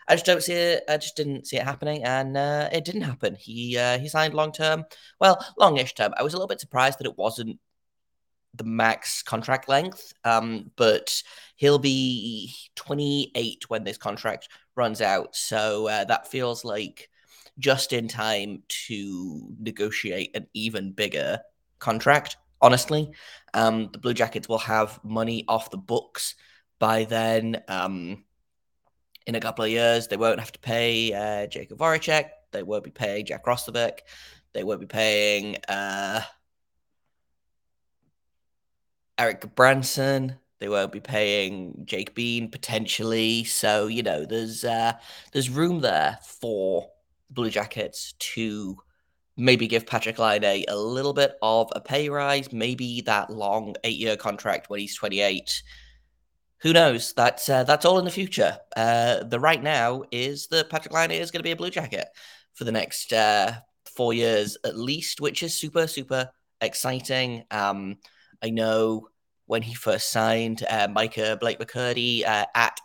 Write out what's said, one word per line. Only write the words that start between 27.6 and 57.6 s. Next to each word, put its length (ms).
Um, 560
in 80
a 60
couple 240
of 40
years, 380
they 80
won't 240
have 140
to 60
pay, 540
uh, 340
Jacob 300
Voracek. 520
They 120
won't 220
be 40
paying 360
Jack 200
Roslovic. 540
They 100
won't 160
be 80
paying, 720
uh, 540
Erik 240
Gudbranson. 960
They 100
won't 240
be 80
paying 800
Jake 320
Bean, 340
potentially. 920
So, 440
you 160
know, 220
there's, 380
uh, 300
there's 160
room 320
there 420
for 640
the 80
Blue 140
Jackets 720
to 580
maybe 280
give 200
Patrik 320
Laine 500
a 80
little 380
bit 280
of 320
a 60
pay 300
rise, 420
maybe 540
that 240
long 440
eight-year 320
contract 520
when 120
he's 160
twenty-eight. 640
Who 160
knows? 400
That's, 340
uh, 160